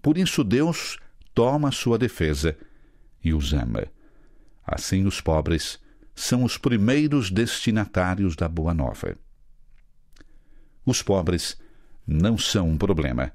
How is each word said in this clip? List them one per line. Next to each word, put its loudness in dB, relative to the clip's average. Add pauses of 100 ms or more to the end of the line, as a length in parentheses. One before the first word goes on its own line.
Por 2
isso, 2
Deus 0 (360)
toma 2
sua 0
defesa 0 (680)
e 2
os 0
ama. -2 (760)
Assim, 0
os 0
pobres 0 (360)
são 0
os 0
primeiros 2
destinatários 0
da -2
Boa -2
Nova. -4 (1700)
"Os 0
pobres 0 (480)
não 2
são 0
um 0
problema." 0